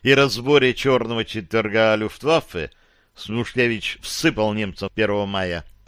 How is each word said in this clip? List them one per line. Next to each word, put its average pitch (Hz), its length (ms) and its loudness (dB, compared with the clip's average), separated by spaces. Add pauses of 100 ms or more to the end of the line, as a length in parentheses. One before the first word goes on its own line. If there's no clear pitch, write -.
и 135 120 4
разборе 131 600 4
чёрного 117 500 0
четверга 110 720 0
Люфтваффе, 107 760 -2 (440)
Смушкевич 117 840 -4
всыпал 107 520 -2
немцам 101 400 -6
первого 101 320 0
мая – 92 380 -4 (240)